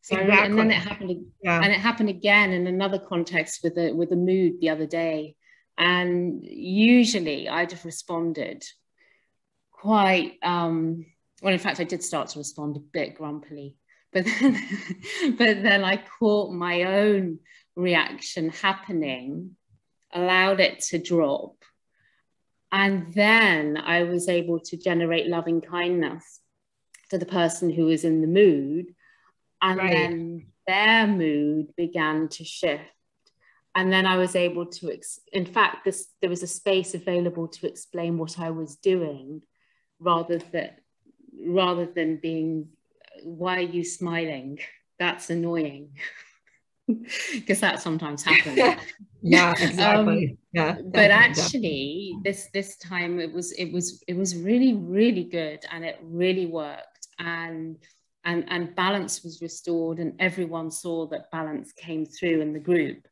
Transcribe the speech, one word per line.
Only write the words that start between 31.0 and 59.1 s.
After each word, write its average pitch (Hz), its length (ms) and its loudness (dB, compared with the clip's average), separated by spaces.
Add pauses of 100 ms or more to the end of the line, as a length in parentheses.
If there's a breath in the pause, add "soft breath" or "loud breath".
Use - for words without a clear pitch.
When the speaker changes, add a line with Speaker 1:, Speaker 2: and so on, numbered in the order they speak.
Speaker 1:
mood 156 680 0
began 160 540 -2
to - 140 -14
shift. 156 380 -4 (920)
And 185 180 2
then 190 140 4
I 185 100 4
was 185 180 2
able 175 320 0
to, 175 240 -10
ex-, - 300 -12 (120)
in 185 140 -2
fact, 196 380 2
this, - 240 -4 (120)
there 180 100 -2
was 180 120 -4
a 180 40 -8
space 190 480 -2
available 175 540 -2
to - 200 -10
explain 170 500 -6
what 165 200 -8
I 165 120 -6
was 160 260 -8
doing 151 640 -2 (580)
rather 170 380 0
than, - 320 -8 (760)
rather 175 400 0
than 160 300 -2
being 160 520 -4 (580)
"Why 180 320 -4
are 175 180 -2
you 175 80 -2
smiling? 160 760 -6 (400 loud breath)
That's 175 320 -4
annoying." 160 600 -4 (960 loud breath)
<laughs> 233 580 -4
'Cause 196 140 0
that 170 220 0
sometimes 156 400 -4
happens. 151 360 4
Speaker 2:
<laughs> - 320 2 (320)
Yeah, 170 340 6
Speaker 1:
<laughs> - 20 -4
Um, - 100 0
Speaker 2:
exactly. 208 680 4 (140)
Yeah, 165 220 0
Speaker 1:
but 180 180 -10
Speaker 2:
definitely, 208 180 8
Speaker 1:
actually, 190 1040 2
Speaker 2:
definitely. 196 100 -10
Speaker 1:
this, 196 300 -4
this 196 260 -6
time 175 400 -4
it 160 140 -6
was, 175 200 -8
it 170 200 -8
was, 175 340 -6
it 175 100 -4
was 180 200 -2
really, 233 380 2
really 190 500 0
good, 160 480 -8
and 165 120 -12
it - 180 -10
really 180 440 -2
worked, 156 600 -10 (100)
and, 165 580 -8 (480)
and, 170 240 -2
and 175 280 -6
balance 190 480 -2